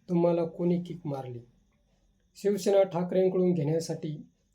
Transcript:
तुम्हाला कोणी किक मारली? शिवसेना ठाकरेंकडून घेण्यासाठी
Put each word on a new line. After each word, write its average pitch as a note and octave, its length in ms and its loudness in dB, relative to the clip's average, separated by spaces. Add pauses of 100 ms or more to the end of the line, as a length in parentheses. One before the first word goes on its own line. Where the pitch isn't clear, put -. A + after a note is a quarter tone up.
तुम्हाला E3+ 340 2
कोणी F3 380 0
किक D#3+ 260 -12
मारली? B2+ 320 -8 (960)
शिवसेना G3 480 2
ठाकरेंकडून F#3 680 2
घेण्यासाठी D#3+ 720 -2 (280)